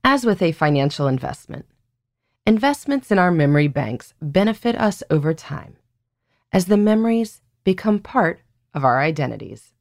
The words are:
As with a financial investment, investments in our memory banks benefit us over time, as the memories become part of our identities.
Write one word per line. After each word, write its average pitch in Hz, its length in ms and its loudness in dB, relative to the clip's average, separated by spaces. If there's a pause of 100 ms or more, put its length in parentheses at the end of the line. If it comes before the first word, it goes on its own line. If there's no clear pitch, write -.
As 262 200 2
with 220 160 0
a 165 120 2
financial 143 560 0
investment, 131 580 -8 (800)
investments 269 640 0
in 202 80 4
our 180 140 4
memory 147 360 2
banks 123 540 -8
benefit 208 580 -2
us 214 300 -2
over 156 240 0
time, - 420 -14 (760)
as 185 140 2
the 208 100 4
memories 220 680 0 (220)
become 202 340 0
part 185 420 -2 (320)
of 139 120 -6
our 127 160 2
identities. 143 800 -6